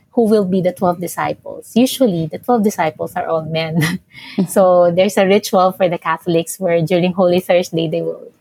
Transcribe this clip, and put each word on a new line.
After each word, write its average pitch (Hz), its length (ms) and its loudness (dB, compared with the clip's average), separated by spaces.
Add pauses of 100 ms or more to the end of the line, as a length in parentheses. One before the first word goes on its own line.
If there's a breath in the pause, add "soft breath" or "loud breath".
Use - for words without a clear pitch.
(140)
who 240 140 2
will 214 160 2
be 185 160 0
the 180 140 0
twelve 180 260 -2
disciples. 151 760 -8
Usually, 226 500 2
the 156 140 -10
twelve 240 240 0
disciples 165 520 -2
are - 120 -6
all 160 180 -2
men. 160 340 -4
<laughs> - 680 -4
So 180 420 4
there's 185 260 0
a 196 100 4
ritual 190 460 2
for 190 160 0
the 170 100 -4
Catholics 165 600 -4
where 170 220 0
during 175 320 0
Holy 180 260 2
Thursday, 175 480 0
they 170 140 -4
will 165 400 -8